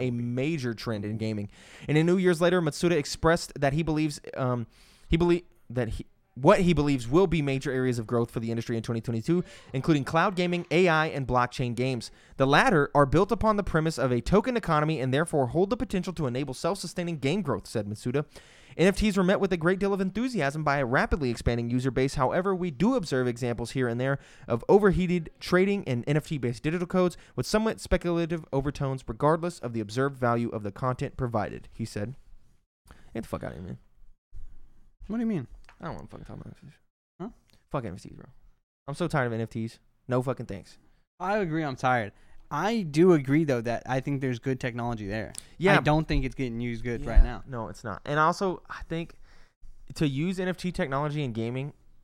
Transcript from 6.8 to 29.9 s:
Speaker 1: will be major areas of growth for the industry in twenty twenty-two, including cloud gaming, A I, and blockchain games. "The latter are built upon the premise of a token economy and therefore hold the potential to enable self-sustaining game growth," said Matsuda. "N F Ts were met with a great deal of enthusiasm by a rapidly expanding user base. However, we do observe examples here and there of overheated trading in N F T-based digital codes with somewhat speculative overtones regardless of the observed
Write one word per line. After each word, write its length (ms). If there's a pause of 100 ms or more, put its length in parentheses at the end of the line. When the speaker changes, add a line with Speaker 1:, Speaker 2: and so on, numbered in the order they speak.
Speaker 1:
will 220
be 140
major 300
areas 280
of 80
growth 240
for 80
the 120
industry 260
in 60
twenty 180
twenty-two, 420 (300)
including 320
cloud 300
gaming, 360
A 160
I, 200
and 200
blockchain 480
games. 360 (260)
"The 100
latter 480
are 120
built 240
upon 260
the 60
premise 340
of 140
a 100
token 340
economy 460
and 120
therefore 340
hold 220
the 60
potential 380
to 140
enable 260
self-sustaining 640
game 240
growth," 260
said 200
Matsuda. 360 (540)
"N 100
F 80
Ts 220
were 60
met 180
with 100
a 60
great 220
deal 140
of 60
enthusiasm 640
by 140
a 80
rapidly 440
expanding 420
user 200
base. 240
However, 400
we 160
do 240
observe 320
examples 440
here 180
and 100
there 180 (300)
of 220
overheated 640 (100)
trading 420
in 220
N 100
F 120
T-based 360
digital 240
codes 300 (180)
with 120
somewhat 340
speculative 720
overtones 540
regardless 520
of 140
the 80
observed 360